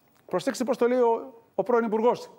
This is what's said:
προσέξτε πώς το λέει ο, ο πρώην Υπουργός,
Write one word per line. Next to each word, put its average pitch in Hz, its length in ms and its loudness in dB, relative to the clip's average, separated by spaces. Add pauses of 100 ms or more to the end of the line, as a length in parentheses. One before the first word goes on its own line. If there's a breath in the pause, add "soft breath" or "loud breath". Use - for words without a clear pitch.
(260)
προσέξτε 226 380 -4
πώς 233 120 -2
το 240 120 2
λέει 254 100 2
ο, 233 440 0 (120)
ο - 80 -4
πρώην 233 220 2
Υπουργός, 214 540 0